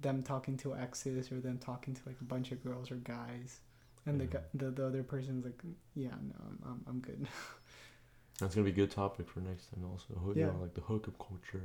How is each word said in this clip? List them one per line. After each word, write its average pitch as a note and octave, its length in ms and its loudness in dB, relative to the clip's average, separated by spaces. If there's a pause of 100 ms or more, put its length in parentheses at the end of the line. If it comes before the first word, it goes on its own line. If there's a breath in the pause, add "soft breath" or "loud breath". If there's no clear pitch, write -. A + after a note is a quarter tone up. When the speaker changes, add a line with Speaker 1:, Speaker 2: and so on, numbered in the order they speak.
Speaker 1:
them C3+ 220 4
talking C3+ 340 0
to C3 180 0
exes B2+ 560 -2
or C3 80 -2
them B2 200 0
talking B2+ 340 -4
to, - 140 -6
like, C3 140 -8
a - 20 -6
bunch B2+ 280 0
of B2+ 120 -4
girls B2 260 -4
or B2+ 60 -4
guys. A#2+ 640 -6 (460 soft breath)
And D3 140 4
the C3 60 2
Speaker 2:
Yeah. - 60 0 (220)
Speaker 1:
gu-, C3+ 120 2
the, C3 60 2
the C3+ 160 2
other C3 160 2
person's C3 420 0
like, A#2+ 160 -8 (340)
"Yeah, C3+ 140 0
no, - 260 -4 (100)
I'm, - 200 -8
I'm, B2+ 220 -6
I'm B2+ 120 0
good." C3 320 -4
<laughs> - 1080 -14
Speaker 2:
That's F#2+ 140 2
gonna G#2 120 8
be G2 60 8
a E2+ 40 4
good G2 160 8
topic G2 380 2
for - 100 -6
next F#2 320 -2
time F2+ 180 -4
also. F#2 260 -6
Hook, F#2+ 200 4
you G2 60 6
Speaker 1:
Yeah. G2 100 8
Speaker 2:
know, F#2 80 0
like, F2 140 -2
the E2+ 80 -4
hookup G#2+ 360 0
culture - 480 -6